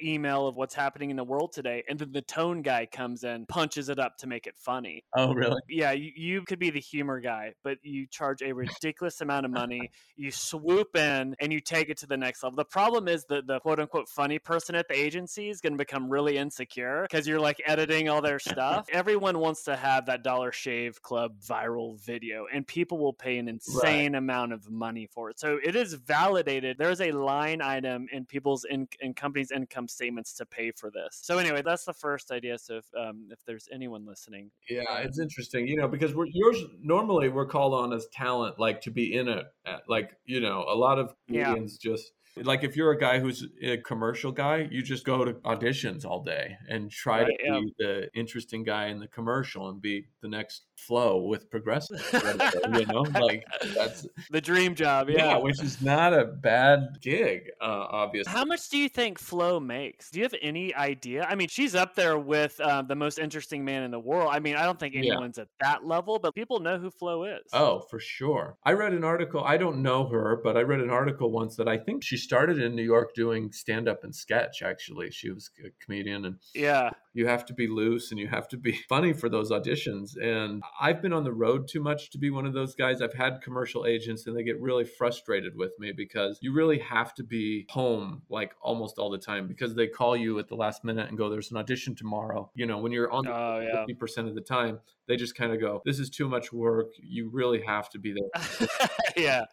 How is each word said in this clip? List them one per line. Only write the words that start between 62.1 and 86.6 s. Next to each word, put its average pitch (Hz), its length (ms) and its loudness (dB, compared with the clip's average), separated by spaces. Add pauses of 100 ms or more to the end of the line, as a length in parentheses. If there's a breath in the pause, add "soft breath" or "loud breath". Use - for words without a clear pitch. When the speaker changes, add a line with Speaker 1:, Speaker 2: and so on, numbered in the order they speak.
Speaker 1:
with, 147 420 2
uh, 143 220 4
the 135 120 -2
most 147 240 0
interesting 151 460 -4
man 135 180 -2
in 123 80 -4
the 120 80 -4
world. 151 340 2
I 147 60 4
mean, 151 160 0
I 151 80 2
don't 175 160 2
think 143 160 -4
Speaker 2:
Yeah. 135 60 -2 (140)
Speaker 1:
anyone's 123 240 -4
at 107 100 -10 (120)
that 143 240 2
level, 180 360 0
but 165 160 0
people 226 240 -2
know 175 180 0
who 180 120 -8
Flo 175 340 -2
is. 208 180 -6 (100)
Speaker 2:
Oh, 135 280 6
for - 180 -10
sure. 131 640 -2
I - 120 6
read 208 180 2
an 170 100 0
article, 160 400 0
I 143 140 4
don't 165 260 2
know 131 240 4
her, 113 380 2
but 113 120 4
I 117 40 6
read 135 200 4
an 123 100 0
article 131 420 2
once 113 240 -2
that 110 120 0
I 113 100 4
think 226 260 -4
she's 131 240 -4
started 151 320 4
in 117 160 0
New 113 60 0 (120)
York 117 200 4
doing 113 380 0
stand-up 110 520 -2
and - 100 -12
sketch, - 480 -2
actually. 95 480 -6
She - 200 -10
was 98 200 -12 (140)
a 95 60 -14 (140)
comedian, 101 400 -6
and 92 120 -6 (180)
Speaker 1:
Yeah. 139 360 4 (240)
Speaker 2:
you 117 120 2
have 123 200 2
to 120 80 -12
be 120 120 0
loose 110 460 2
and 107 80 -6
you 104 80 -4
have - 200 -2
to 127 80 -10
be 117 160 0
<laughs> - 160 -6
funny 160 240 4
for 120 160 0
those 107 220 0
auditions. 104 600 -2 (100)
And 110 420 -2 (180)
I've 160 220 4
been 185 100 2
on 156 120 2
the 127 80 -2
road 117 360 2
too 156 140 -4
much 147 280 -2
to 139 80 -10
be 143 120 0
one 135 160 -2
of 135 60 -2
those 131 220 -2
guys. 127 280 2
I've 117 120 -2
had 131 280 0
commercial 123 440 -4
agents 113 400 0
and 117 100 -4
they 117 80 -2
get 117 160 -2
really 127 240 2
frustrated 117 720 -2
with 92 220 -4
me 104 140 -8
because 101 500 -2
you 131 100 -2
really 156 260 4